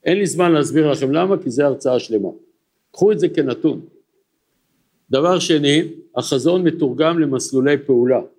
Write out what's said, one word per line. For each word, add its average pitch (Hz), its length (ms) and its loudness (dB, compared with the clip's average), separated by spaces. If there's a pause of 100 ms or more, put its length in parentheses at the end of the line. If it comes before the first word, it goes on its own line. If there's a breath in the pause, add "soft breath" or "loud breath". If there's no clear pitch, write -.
אין 180 140 2
לי 202 80 0
זמן 170 260 0
להסביר 151 380 2
לכם 135 220 -2
למה, 180 300 0
כי - 80 -6
זה 143 160 0
הרצאה 127 320 0
שלמה. 107 300 -4 (640)
קחו 208 200 2
את 170 80 -2
זה 175 80 0
כנתון. 127 520 -2 (1300)
דבר 165 280 2
שני, 156 500 2 (280)
החזון 151 480 0
מתורגם 156 540 0
למסלולי 135 600 0
פעולה. 123 420 2 (180)